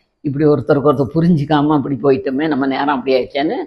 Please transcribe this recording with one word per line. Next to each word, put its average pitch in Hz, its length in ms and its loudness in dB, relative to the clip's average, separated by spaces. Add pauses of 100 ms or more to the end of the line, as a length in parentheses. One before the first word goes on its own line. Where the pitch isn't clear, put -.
(220)
இப்படி 151 240 -2
ஒருத்தருக்கு 143 460 2
ஒருத்தர் 143 240 -2
புரிஞ்சிக்காம 156 600 2
அப்படி 139 200 -2
போயிட்டோமே, 135 520 0
நம்ம 139 200 -2
நேரம் 139 280 -2
அப்படி 131 200 -2
ஆயிடுச்சேன்னு" 143 400 -2 (120)